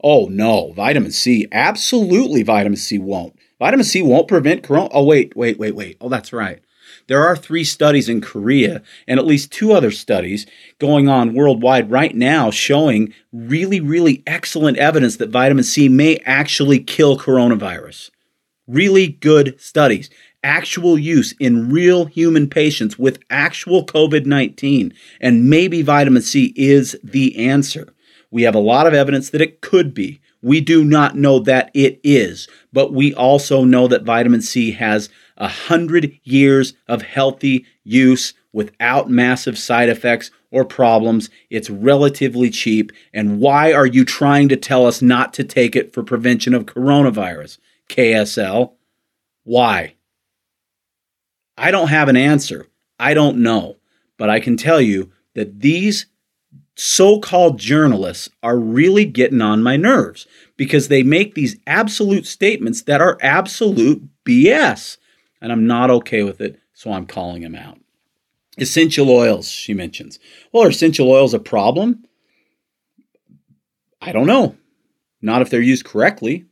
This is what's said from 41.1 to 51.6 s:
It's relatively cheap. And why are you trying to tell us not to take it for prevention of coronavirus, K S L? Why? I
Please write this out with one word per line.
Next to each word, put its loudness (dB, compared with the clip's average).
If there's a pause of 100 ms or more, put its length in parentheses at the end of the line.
It's -10
relatively 0
cheap. -2 (220)
And -4
why 2
are 4
you 2
trying 2
to 2
tell 0
us 0
not 0
to -8
take -2
it -4
for -8
prevention -2
of -2
coronavirus, -2 (320)
K 0
S -2
L? -4 (680)
Why? -2 (1600)
I -2